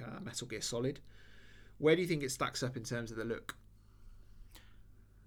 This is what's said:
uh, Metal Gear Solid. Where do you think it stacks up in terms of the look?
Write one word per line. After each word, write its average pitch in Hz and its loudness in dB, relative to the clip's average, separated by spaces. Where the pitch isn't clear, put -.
uh, - -6
Metal - -4
Gear 107 -4
Solid. 127 2
Where 156 10
do 185 4
you 175 4
think 151 4
it 131 0
stacks 127 2
up 123 0
in 113 -2
terms 117 -2
of 110 -4
the 110 0
look? - -2